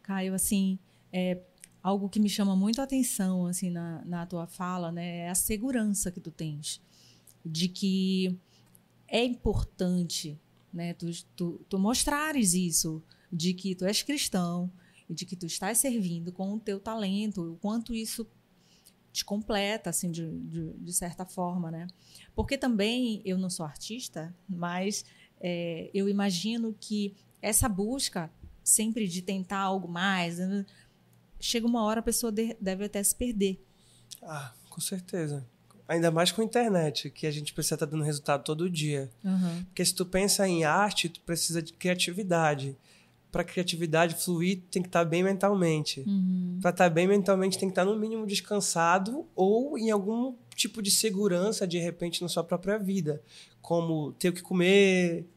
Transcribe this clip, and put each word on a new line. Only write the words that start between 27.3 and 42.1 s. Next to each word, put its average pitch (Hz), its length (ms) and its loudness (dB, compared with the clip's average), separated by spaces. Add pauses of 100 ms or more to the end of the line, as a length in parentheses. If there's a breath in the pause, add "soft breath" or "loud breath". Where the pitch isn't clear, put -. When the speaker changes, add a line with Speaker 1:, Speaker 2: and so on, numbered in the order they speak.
Speaker 1:
essa 220 260 2
busca 202 640 -2 (320)
sempre 220 440 2
de 180 160 -4
tentar 190 360 -4
algo 190 280 0
mais, 175 500 0
né, 190 260 0 (760 soft breath)
chega 233 260 -2
uma 240 180 4
hora 220 180 2
a - 20 -10
pessoa 226 280 0
de-, 226 300 -2
deve 190 240 -2
até 202 160 -4
se - 140 2
perder. 202 440 0 (600 soft breath)
Speaker 2:
Ah, 143 320 -12 (160)
com - 100 -12
certeza. 160 680 -4 (420)
Ainda 165 240 4
mais 175 200 4
com 220 100 -2
a 226 40 2
internet, 185 640 2
que - 160 -8
a 156 60 0
gente 147 200 -6
precisa 156 260 -2
tá 160 80 -2
dando 151 180 -2
resultado 143 400 0
todo 160 260 -2
dia. 147 400 -2 (140)
Speaker 1:
Uhum. 185 420 0
Speaker 2:
Porque - 180 -4
se 180 120 2
tu 185 100 0
pensa 190 420 2
em 170 180 2
arte, 180 440 2
tu - 120 -12
precisa 165 420 -2
de - 100 -12
criatividade. 170 1040 0 (540 soft breath)